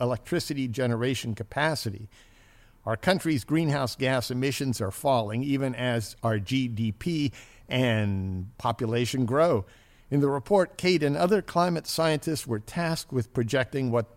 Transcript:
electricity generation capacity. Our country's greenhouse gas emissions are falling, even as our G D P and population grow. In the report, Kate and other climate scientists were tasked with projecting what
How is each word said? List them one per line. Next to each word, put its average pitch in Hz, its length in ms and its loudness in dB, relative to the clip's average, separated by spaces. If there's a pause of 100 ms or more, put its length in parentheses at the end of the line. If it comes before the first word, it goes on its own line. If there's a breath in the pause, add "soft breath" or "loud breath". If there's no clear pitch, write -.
electricity 131 640 -2
generation 120 680 0
capacity. 110 720 -4 (800 soft breath)
Our 110 100 0
country's 160 460 0
greenhouse 143 520 0
gas 131 360 0
emissions 131 500 -2
are 95 80 -2
falling, 117 540 -2
even 135 320 0
as 117 480 -2
our 110 160 2
G 131 280 0
D 113 240 -2
P 151 400 -2 (380 loud breath)
and 101 800 0 (100)
population 120 680 0
grow. 135 380 4 (440 soft breath)
In 143 100 2
the 143 100 4
report, 165 480 2
Kate 180 260 4
and 143 120 2
other 185 260 4
climate 175 460 0
scientists 160 580 0
were 113 140 -2
tasked 165 540 -4
with 127 200 -2
projecting 127 580 0
what 117 260 2